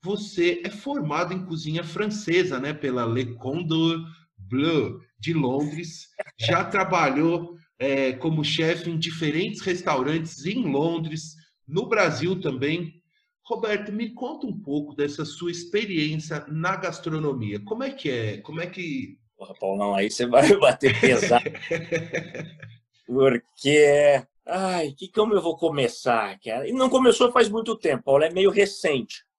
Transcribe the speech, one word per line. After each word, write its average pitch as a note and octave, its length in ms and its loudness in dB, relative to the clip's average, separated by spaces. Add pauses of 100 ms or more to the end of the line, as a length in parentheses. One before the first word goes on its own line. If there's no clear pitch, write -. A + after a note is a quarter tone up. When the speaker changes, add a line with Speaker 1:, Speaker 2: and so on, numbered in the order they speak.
Speaker 1:
Você F3 600 -2
é G3 60 -6
formado F3 640 -4
em F#3 100 -6
cozinha D#3+ 380 -6
francesa, F3+ 760 -2
né, C#3+ 120 -4
pela B2+ 320 -2
Le A2+ 300 -2
Cordon E3 720 -2 (340)
Bleu B2+ 640 0 (180)
de E3 160 -4
Londres. D3+ 760 -2 (280)
Já F3 260 0
trabalhou, E3+ 920 0 (200)
é, C3+ 360 0
como D#3 320 -2
chefe E3 440 0
em E3 80 -4
diferentes E3 680 -2
restaurantes D#3+ 840 -2
em A3+ 160 -2
Londres, D#3+ 720 -2 (320)
no F3 220 -4
Brasil F3+ 520 2
também. D#3 600 -4 (420)
Roberto, G#3 460 -4
me A3 200 -6
conta C4+ 360 -10
um G#3+ 100 -6
pouco D3 380 -6
dessa D3 300 -4
sua F3 260 -8
experiência D#3+ 960 -4
na E3 300 -2
gastronomia. D#3 880 -4
Como A3+ 180 -6
é C4+ 80 -6
que C4 180 -8
é? A2+ 300 -4
Como D#3 220 -12
é F3+ 80 -6
que D#3 500 -8 (180)
Speaker 2:
Porra, F#2+ 220 -16
Paulão, G2+ 360 0
aí G2 140 2
você B2 160 -2
vai B2 300 8
<laughs> - 20 -
bater C3 440 4
pesado. B2 440 4 (760)
Speaker 1:
<laughs> - 840 -16
Speaker 2:
Porque, C#3+ 1160 4 (220)
ai, F3+ 500 -2
que, F#3 140 -14
como G#3+ 240 2
eu F3+ 80 4
vou D#3+ 140 -2
começar, A#2+ 840 0
cara? A#2 300 -6
E - 40 -4
não C4 160 2
começou B3+ 440 6
faz A#3 160 6
muito A3 280 -4
tempo, C#3 280 -2
Paulo, C#3 180 6
é E3 80 2
meio F#3+ 200 4
recente. E3+ 760 0 (120)